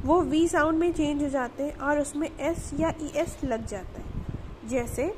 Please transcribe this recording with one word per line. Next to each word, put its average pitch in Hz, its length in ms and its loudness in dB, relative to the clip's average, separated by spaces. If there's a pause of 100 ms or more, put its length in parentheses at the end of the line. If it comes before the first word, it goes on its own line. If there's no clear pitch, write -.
वो 320 180 6
V 311 260 4
sound 320 320 4
में 349 140 4
change 294 300 2
हो 285 60 0
जाते 262 340 -2
हैं 294 140 -4
और 294 220 2
उसमें 294 300 -2
एस - 400 -4 (100)
या 320 100 4 (120)
ई 294 140 -6
एस 330 280 -2
लग 226 220 -2
जाता - 360 -10
है। - 680 -8
जैसे 247 480 0